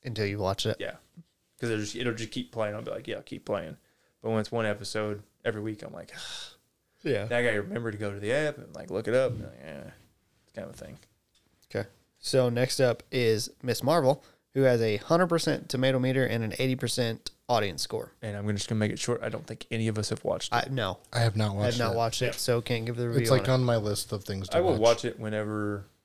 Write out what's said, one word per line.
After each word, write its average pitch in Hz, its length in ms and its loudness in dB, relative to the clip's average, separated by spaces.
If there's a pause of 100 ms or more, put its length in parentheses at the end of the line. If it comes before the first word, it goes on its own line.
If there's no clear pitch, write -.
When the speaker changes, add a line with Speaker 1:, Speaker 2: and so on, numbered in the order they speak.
Speaker 1:
Until 110 220 -2
you 101 120 -2
watch 95 280 0
it. 113 120 0
Speaker 2:
Yeah. - 180 -8 (640)
'Cause 120 80 -4
it'll 107 160 0
just, 101 100 -8
it'll 123 200 -2
just 110 160 -8
keep 127 220 -8
playing. 107 220 -2
I'll 107 60 -8
be 120 100 -8
like, 110 160 -8
"Yeah, 113 140 -6
keep - 240 -14
playing." 82 320 -4 (460)
But 113 80 -2
when 110 100 2
it's 104 100 -4
one 117 140 -2
episode 104 580 -4 (220)
every 113 160 -2
week, 107 220 -6
I'm - 100 -12
like, - 180 -16 (480)
<sighs> - 440 -20
Speaker 1:
Yeah. 110 240 -2
Speaker 2:
then 120 120 0
I 120 60 2
gotta 110 160 2
remember 110 300 -4
to 104 80 -8
go 104 120 -4
to 101 80 -8
the 104 140 -2
app 147 240 0
and, - 180 -18
like, - 160 -12
look 104 180 -4
it 113 60 0
up. 127 180 4
And, - 100 -6
like, 60 200 -14
eh, 71 280 -14 (540)
it's - 100 -20
kind 95 140 -10
of - 60 -14
a - 40 -18
thing. - 200 -14 (760)
Speaker 1:
Okay. 104 120 -2 (320)
So 127 300 4
next 120 320 2
up 123 220 4 (100)
is 117 380 2 (120)
Miss 123 200 -2
Marvel, 143 420 4 (300)
who 135 80 4
has 123 180 6
a 110 160 2
hundred 170 300 4
percent 160 420 0
tomato 131 300 2
meter 131 260 4
and 117 200 0
an 107 140 -4
eighty 131 180 2
percent 117 540 -2 (160)
audience 104 360 2
score. - 300 -6 (100)
Speaker 2:
And 104 160 -6
I'm 101 180 -4
just 101 140 -4
gonna 113 80 2
make 107 140 2
it - 60 -6
short. 120 240 -2
I 117 60 -4
don't 113 180 -8
think - 240 -12
any 113 180 -2
of 107 100 -2
us 107 100 -2
have - 160 -4
watched - 300 -2
it. - 20 4
Speaker 1:
I, 120 160 0
no. 107 240 -2 (160)
Speaker 3:
I 120 80 0
have 113 160 4
not 107 140 2
Speaker 1:
I - 20 -4
have 98 120 -4
Speaker 3:
watched 120 140 2
Speaker 1:
not 117 140 2
Speaker 3:
it. 117 40 0
Speaker 1:
watched 117 260 0
it, 127 40 0
Speaker 2:
Yeah. 117 120 0
Speaker 1:
so 120 240 2
can't 113 240 -2
give 120 100 -4
the 120 120 -2
review 117 120 2
Speaker 3:
It's, 117 100 2
like, 131 120 6
Speaker 1:
on - 80 -2
it. - 20 6
Speaker 3:
on 127 120 4
my 120 120 4
list 104 360 -2
of 101 120 -6
things 95 240 -6
to - 80 0
Speaker 2:
I 170 40 4
will 180 120 4
Speaker 3:
watch. 110 80 2
Speaker 2:
watch 117 240 6
it 117 160 -4
whenever 107 640 -2 (200)